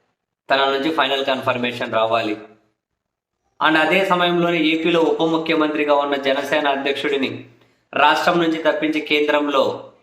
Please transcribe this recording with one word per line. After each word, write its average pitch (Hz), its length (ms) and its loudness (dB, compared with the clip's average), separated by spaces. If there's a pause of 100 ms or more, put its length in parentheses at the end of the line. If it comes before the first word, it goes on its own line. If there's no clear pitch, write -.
(500)
తన 139 80 2
నుంచి 139 340 0
ఫైనల్ 135 340 -2
కన్ఫర్మేషన్ 123 680 -4
రావాలి. 110 440 0 (1300)
And 160 100 2
అదే 170 280 2
సమయంలోనే 175 520 0
ఏపీలో 160 420 0
ఉప 151 240 2
ముఖ్యమంత్రిగా 151 720 0
ఉన్న 143 200 0
జనసేన 143 520 0
అధ్యక్షుడిని 135 800 -2 (480)
రాష్ట్రం 156 460 2
నుంచి 160 240 0
తప్పించి 151 380 0
కేంద్రంలో 147 880 0 (120)